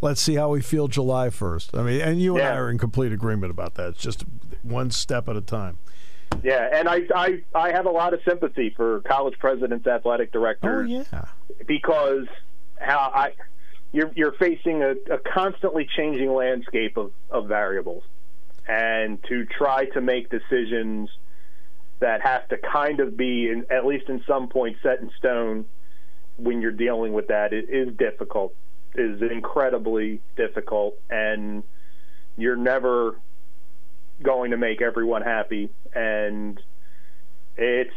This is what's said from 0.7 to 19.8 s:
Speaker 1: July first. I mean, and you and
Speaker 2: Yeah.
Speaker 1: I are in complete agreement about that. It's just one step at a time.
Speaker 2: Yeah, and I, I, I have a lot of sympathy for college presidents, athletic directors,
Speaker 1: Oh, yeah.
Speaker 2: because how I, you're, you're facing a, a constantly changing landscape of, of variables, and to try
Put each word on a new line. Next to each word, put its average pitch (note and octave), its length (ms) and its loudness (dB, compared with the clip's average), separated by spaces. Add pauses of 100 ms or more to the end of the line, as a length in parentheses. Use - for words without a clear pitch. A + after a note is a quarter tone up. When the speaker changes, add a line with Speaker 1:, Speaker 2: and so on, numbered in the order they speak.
Speaker 1:
July B2+ 400 2
first. E2+ 440 0
I A#2 100 0
mean, B2 180 0
and D#3+ 200 2
you F3+ 140 4
and C3+ 80 4
Speaker 2:
Yeah. C3 100 2
Speaker 1:
I C3 40 0
are B2 120 0
in A#2+ 80 2
complete A#2+ 360 2
agreement G#2 360 0
about F2 260 -2
that. F2+ 160 -2
It's - 100 -2
just - 240 -2 (360)
one A#2+ 300 0
step B2 380 0
at G#2+ 80 0
a G2+ 40 0
time. G2 360 -2 (680)
Speaker 2:
Yeah, C3 280 2
and D#3+ 180 4
I, F3 140 2 (120)
I, F3+ 260 2 (140)
I E3+ 160 2
have F3+ 140 2
a F#3 60 2
lot E3+ 220 2
of E3+ 140 0
sympathy D3 480 0
for A2+ 260 2
college C3+ 380 0
presidents, B2 480 0
athletic A#2 460 0
directors, A#2 560 0
Speaker 1:
Oh, B3+ 220 -2
yeah. - 140 -2 (400)
Speaker 2:
because C#3+ 600 0 (500)
how C3+ 380 0
I, C#3 160 2 (600)
you're, D#3 220 2
you're D3+ 180 2
facing E3 500 2
a, C3+ 80 2 (180)
a D3+ 80 0
constantly F#3 800 0
changing C3+ 380 0
landscape B2 640 0
of, G2+ 160 -2 (180)
of G#2+ 160 0
variables, F#2+ 560 0 (640)
and A2 640 0
to A#2+ 160 -2
try C3+ 400 0